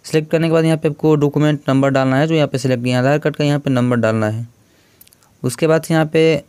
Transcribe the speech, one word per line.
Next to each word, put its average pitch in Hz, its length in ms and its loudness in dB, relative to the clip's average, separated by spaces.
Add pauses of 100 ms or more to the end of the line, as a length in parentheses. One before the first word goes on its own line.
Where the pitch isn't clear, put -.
Select 156 260 -4
करने 165 180 0
के 160 40 0
बाद 165 120 2
यहाँ 160 120 2
पे 156 120 -4
आपको 156 280 0
document 147 520 0
number 135 220 2
डालना 131 260 0
है, 147 100 2
जो 160 80 -2
यहाँ 147 140 2
पे 135 100 -4
select 123 260 -2
किया, 123 140 0
आधार 139 200 2
card 147 180 -4
का 151 80 -2
यहाँ 147 140 0
पे 139 120 -4
number 123 280 0
डालना 110 300 0
है। 113 180 -6 (960)
उसके 127 240 -4
बाद 156 160 2
से 165 120 -4
यहाँ 160 120 2
पे 160 420 2